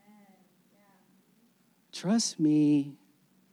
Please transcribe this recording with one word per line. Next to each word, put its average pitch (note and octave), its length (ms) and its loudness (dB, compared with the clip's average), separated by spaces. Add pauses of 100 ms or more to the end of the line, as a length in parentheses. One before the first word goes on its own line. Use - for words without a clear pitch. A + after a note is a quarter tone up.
(1900)
Trust - 480 -4
me D3 580 2 (560)